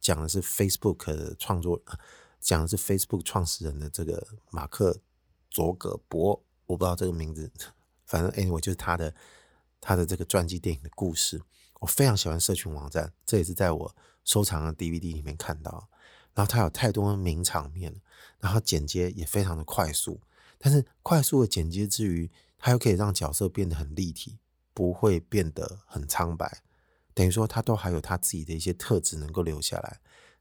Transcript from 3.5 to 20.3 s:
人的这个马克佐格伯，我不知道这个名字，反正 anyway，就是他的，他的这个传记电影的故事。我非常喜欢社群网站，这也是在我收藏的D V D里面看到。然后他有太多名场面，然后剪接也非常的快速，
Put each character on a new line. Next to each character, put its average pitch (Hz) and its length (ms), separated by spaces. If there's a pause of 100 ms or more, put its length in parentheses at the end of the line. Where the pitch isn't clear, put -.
人 71 140
的 73 100
这 80 160
个 80 220 (240)
马 - 160
克 - 340 (480)
佐 85 240
格 90 240 (120)
伯， 87 360 (220)
我 90 100
不 95 80
知 90 40
道 87 80
这 95 100
个 90 60
名 80 200
字， 78 160 (560)
反 - 160
正 90 120
anyway， 92 260
就 95 140
是 - 20
他 87 220
的， 80 180 (640)
他 - 140
的 90 100
这 87 120
个 82 80
传 90 240
记 90 100
电 87 160
影 69 80
的 80 140
故 87 180
事。 - 260 (380)
我 - 80
非 - 180
常 117 120
喜 85 120
欢 80 120
社 90 160
群 78 180
网 73 160
站， 82 220 (120)
这 110 140
也 85 60
是 87 100
在 92 160
我 80 260 (280)
收 107 180
藏 80 240
的 80 60
D 82 180
V 85 80
D 85 140
里 76 100
面 73 140
看 78 260
到。 - 260 (460)
然 101 100
后 98 60
他 117 100
有 85 80
太 110 220
多 101 260
名 90 260
场 76 280
面， 85 300 (400)
然 95 120
后 110 60
剪 76 260
接 90 280
也 82 120
非 101 200
常 82 120
的 78 80
快 80 280
速， - 280 (360)